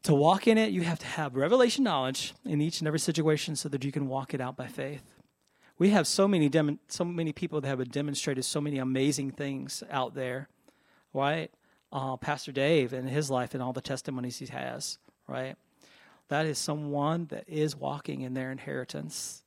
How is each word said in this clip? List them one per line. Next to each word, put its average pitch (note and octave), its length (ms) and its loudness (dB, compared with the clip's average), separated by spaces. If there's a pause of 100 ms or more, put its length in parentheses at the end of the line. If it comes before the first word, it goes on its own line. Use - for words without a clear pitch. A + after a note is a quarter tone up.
To D#3+ 100 6
walk D#3 340 6
in A3 120 8
it, A3 120 2
you F3+ 100 0
have E3+ 180 0
to - 80 -10
have C#3+ 280 -4
revelation A#3 480 6
knowledge C3+ 520 0 (100)
in D#3 160 2
each D#3+ 180 0
and D#3 80 0
every D3+ 120 0
situation D#3 560 2
so - 140 -6
that C3+ 140 -4
you C#3 80 -2
can C#3+ 160 -2
walk C3+ 280 -4
it B2+ 60 -2
out C3 140 -6
by B2+ 120 -10
faith. C3+ 340 -8 (800)
We F3+ 100 8
have G3+ 160 6
so G3 220 4
many F3 200 6
dem-, D3 400 2
so - 160 -4
many E3+ 300 -2
people - 260 -4
that C3+ 80 -4
have B2+ 240 -2
demonstrated C#3+ 540 -2
so - 160 -2
many D3 160 -2
amazing C3+ 540 0
things C#3 580 -6
out C3 240 -2
there, C3 340 -6 (640)
right? D3 380 -2 (420)
Uh, C3 260 -4
Pastor D3 340 -6
Dave C#3 420 4
and C3 160 -4
his C#3 220 0
life B2+ 240 -2
and B2+ 80 -2
all B2 100 -4
the B2+ 80 -6
testimonies B2+ 560 -6
he C3 80 -10
has, B2+ 540 -8 (280)
right? C3 280 -6 (760)
That D3+ 160 2
is D3+ 120 -2
someone D3+ 720 0
that - 200 -10
is D3+ 280 0
walking C#3+ 460 -4
in B2+ 120 -6
their C3 180 -4
inheritance C#3+ 960 -8